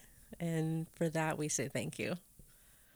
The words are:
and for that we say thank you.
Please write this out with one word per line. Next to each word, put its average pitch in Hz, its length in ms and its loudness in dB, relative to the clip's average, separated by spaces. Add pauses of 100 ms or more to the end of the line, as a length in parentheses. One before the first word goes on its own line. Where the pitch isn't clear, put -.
(400)
and 160 560 2
for 165 140 2
that 156 280 2
we 151 100 2
say 135 200 0
thank 131 320 -4
you. 123 160 0 (800)